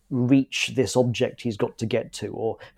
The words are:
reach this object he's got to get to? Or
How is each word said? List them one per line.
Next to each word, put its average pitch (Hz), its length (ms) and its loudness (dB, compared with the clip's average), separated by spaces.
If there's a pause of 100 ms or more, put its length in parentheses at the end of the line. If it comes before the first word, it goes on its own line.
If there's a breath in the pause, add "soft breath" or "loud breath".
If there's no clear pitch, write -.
(120)
reach 127 640 2
this 117 200 2
object 123 460 0
he's 110 160 -4
got - 220 -4
to 113 80 -4
get 113 260 -4
to? - 140 -8
Or 110 300 -6 (200 loud breath)